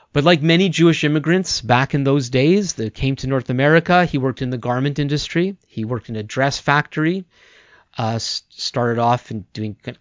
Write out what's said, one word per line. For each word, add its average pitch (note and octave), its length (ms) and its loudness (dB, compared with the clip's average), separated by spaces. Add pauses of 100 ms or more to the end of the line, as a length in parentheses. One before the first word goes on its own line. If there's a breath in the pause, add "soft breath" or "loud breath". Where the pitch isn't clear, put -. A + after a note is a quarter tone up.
(120 loud breath)
But C#3+ 120 2
like E3 180 4
many E3+ 280 4
Jewish D#3+ 340 4
immigrants D#3 560 0
back B2 340 0
in C#3 80 0
those C3+ 280 0
days E3 440 2
that A2 200 -6
came C3+ 220 -2
to C3 120 -6
North C3 200 -2
America, E3 560 4
he E3 140 -2
worked C3 240 -2
in B2 80 -4
the B2+ 80 -6
garment B2+ 400 -2
industry. D#3 580 -2 (120)
He A2 160 -8
worked A2+ 240 -6
in A2+ 80 -8
a G#2+ 80 -6
dress C3 340 -2
factory, D#3 680 -2 (720 soft breath)
uh, A2+ 200 -2
s-, - 320 -6
started A#2+ 520 -2
off A#2+ 300 0
in G#2+ 220 -10
doing, G#2+ 240 -8 (240)